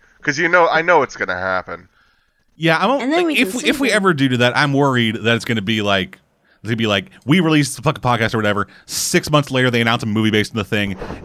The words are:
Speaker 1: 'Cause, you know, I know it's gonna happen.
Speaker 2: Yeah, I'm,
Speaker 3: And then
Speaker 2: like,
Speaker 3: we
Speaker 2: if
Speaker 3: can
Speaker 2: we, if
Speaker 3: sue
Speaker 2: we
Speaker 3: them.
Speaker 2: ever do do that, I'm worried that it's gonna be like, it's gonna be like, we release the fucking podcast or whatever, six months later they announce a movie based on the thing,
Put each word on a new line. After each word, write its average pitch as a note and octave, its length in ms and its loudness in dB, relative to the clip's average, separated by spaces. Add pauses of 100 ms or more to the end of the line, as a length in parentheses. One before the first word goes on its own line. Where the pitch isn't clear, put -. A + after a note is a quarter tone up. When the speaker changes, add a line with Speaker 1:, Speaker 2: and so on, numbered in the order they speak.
(220)
Speaker 1:
'Cause, C#3+ 160 -4
you E3+ 100 -2
know, F3 220 4
I D#3+ 140 2
know E3+ 180 4
it's B2+ 160 -4
gonna F#2+ 200 -4
happen. F2+ 520 -6 (680)
Speaker 2:
Yeah, D#3+ 220 0
I'm, A3+ 240 0
Speaker 3:
And B3+ 100 -2
then F4 140 0
Speaker 2:
like, D#4 100 -2
Speaker 3:
we - 60 2
Speaker 2:
if F#3+ 100 0
Speaker 3:
can B3 120 -6
Speaker 2:
we, D4+ 60 0
if D4+ 80 0
Speaker 3:
sue C4 40 -6
Speaker 2:
we C#4 80 0
Speaker 3:
them. G#3+ 80 0
Speaker 2:
ever F#3+ 160 2
do C3+ 160 0
do B2+ 80 0
that, B2 180 2
I'm C#3+ 180 2
worried B2 500 2
that A#2 120 4
it's A2 80 -4
gonna A#2 180 -2
be G#2+ 200 -2
like, G2 380 0 (420)
it's G2+ 80 -10
gonna A#2 80 -2
be A2+ 100 0
like, G2 240 -2 (140)
we E3 160 4
release D#3 340 2
the - 60 -16
fucking C#3 200 -2
podcast A2+ 320 0
or A#2 40 -2
whatever, G#2 300 0 (180)
six - 440 -2
months D3+ 220 2
later B2+ 180 2
they A#2 120 0
announce A#2 220 0
a - 20 -8
movie A2 260 0
based G#2+ 220 0
on A2+ 40 -4
the G#2+ 60 -4
thing, G2+ 320 -4 (300)